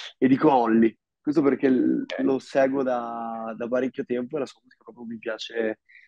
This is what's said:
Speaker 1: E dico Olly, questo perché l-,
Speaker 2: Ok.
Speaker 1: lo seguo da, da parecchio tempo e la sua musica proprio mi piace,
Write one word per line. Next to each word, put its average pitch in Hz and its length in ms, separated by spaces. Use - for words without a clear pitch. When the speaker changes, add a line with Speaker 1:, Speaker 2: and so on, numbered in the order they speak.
Speaker 1:
E 131 80
dico 139 260
Olly, 113 440
questo 151 220
perché 135 280
l-, 127 320
Speaker 2:
Ok. - 200
Speaker 1:
lo 135 180
seguo 135 420
da, 117 760
da 120 120
parecchio 127 360
tempo 123 320
e 151 40
la 127 60
sua - 180
musica - 180
proprio 117 240
mi 113 120
piace, 110 640